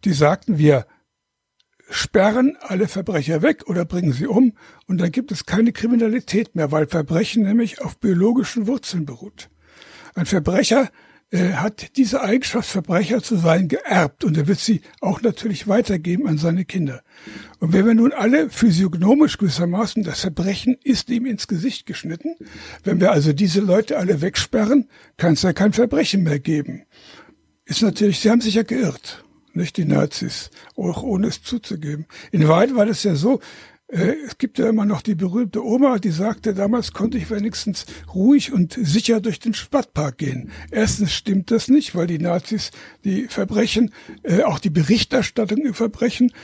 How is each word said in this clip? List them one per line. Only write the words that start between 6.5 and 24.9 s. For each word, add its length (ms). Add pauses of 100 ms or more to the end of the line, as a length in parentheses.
mehr, 160
weil 160
Verbrechen 560
nämlich 380
auf 180
biologischen 680
Wurzeln 380
beruht. 440 (640)
Ein 140
Verbrecher 600 (440)
äh, 200
hat 440
diese 240
Eigenschaft, 480
Verbrecher 540
zu 140
sein, 300
geerbt. 560
Und 140
er 100
wird 120
sie 220 (200)
auch 220
natürlich 440
weitergeben 600
an 100
seine 260
Kinder. 380 (580)
Und 140
wenn 140
wir 80
nun 180
alle 380
physiognomisch 880
gewissermaßen, 640
das 160
Verbrechen 640
ist 260
ihm 160
ins 220
Gesicht 400
geschnitten, 480 (480)
wenn 180
wir 100
also 220
diese 280
Leute 360
alle 240
wegsperren, 680 (300)